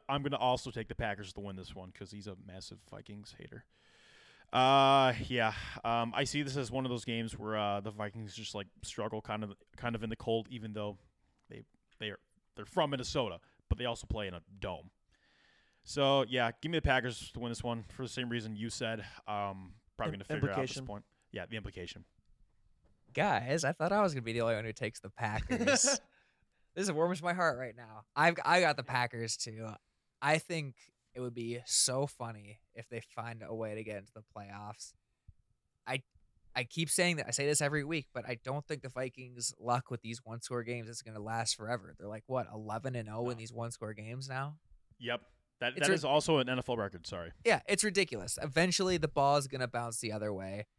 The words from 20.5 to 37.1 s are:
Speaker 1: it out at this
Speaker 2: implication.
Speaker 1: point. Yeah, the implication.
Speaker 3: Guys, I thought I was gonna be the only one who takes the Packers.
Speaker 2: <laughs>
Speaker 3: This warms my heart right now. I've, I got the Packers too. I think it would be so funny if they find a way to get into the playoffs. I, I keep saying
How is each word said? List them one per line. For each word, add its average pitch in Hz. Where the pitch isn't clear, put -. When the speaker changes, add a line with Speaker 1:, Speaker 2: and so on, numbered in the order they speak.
Speaker 1:
it -
out 95
at 127
this 135
Speaker 2:
implication. 131
Speaker 1:
point. 104
Yeah, 90
the 110
implication. 98
Speaker 3:
Guys, 139
I 139
thought 175
I 208
was 180
gonna 135
be 113
the 117
only 113
one 113
who 110
takes -
the 95
Packers. 233
Speaker 2:
<laughs> -
Speaker 3:
This 190
warms 165
my 175
heart 165
right 120
now. 110
I've, 165
I 175
got 151
the 135
Packers 120
too. 110
I 147
think 156
it 127
would 123
be 120
so 135
funny 107
if 113
they 113
find 113
a 107
way 110
to 110
get 107
into 98
the 110
playoffs. 104
I, 131
I 127
keep 165
saying 175